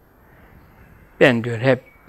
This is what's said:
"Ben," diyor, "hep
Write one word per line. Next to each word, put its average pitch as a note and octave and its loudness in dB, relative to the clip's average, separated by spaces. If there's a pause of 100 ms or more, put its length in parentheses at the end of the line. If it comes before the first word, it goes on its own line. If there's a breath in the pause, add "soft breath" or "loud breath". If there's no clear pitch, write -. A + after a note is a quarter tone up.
(1200 soft breath)
"Ben," A#2+ 2
diyor, A#2 -8
"hep B2+ -2 (260)